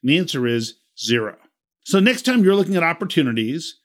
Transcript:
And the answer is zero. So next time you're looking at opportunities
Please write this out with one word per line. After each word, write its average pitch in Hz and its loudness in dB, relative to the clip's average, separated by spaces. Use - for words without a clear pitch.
And 127 0
the 156 4
answer 147 -2
is 117 -2
zero. 113 -2
So 196 2
next 240 2
time 247 2
you're 196 4
looking 190 0
at 170 0
opportunities 151 -2